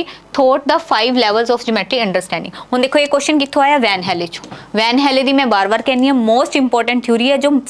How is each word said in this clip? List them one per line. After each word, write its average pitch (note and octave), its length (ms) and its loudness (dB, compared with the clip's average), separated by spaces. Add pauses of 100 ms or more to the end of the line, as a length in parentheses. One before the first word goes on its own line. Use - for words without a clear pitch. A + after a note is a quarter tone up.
(380)
Thought C4+ 340 2
the D#4 40 2 (120)
five A#3+ 340 0
levels A3+ 320 0
of A#3+ 140 -4
geometry A3 380 -2
understanding। F3+ 520 -6 (160)
ਹੁਣ B3 80 0
ਦੇਖੋ C4 180 0
ਇਹ C#4+ 80 2
question C#4+ 320 0
ਕਿੱਥੋਂ C#4 240 0
ਆਇਆ? C#4+ 220 4
Van F#3+ 240 -2
ਹੈਲੇ F3 180 -4
ਚੋਂ। - 160 -16 (320)
Van A#3 240 2
ਹੈਲੇ C4+ 240 2
ਦੀ C4+ 100 0
ਮੈਂ C#4 200 2
ਬਾਰ-ਬਾਰ G3+ 280 2
ਕਹਿੰਦੀ C4 260 0
ਹਾਂ, C#4 80 2 (160)
most D4 320 0
important A#3+ 460 0
theory A#3 220 2
ਹੈ C#4 60 2
ਜੋ C#4 120 0 (200)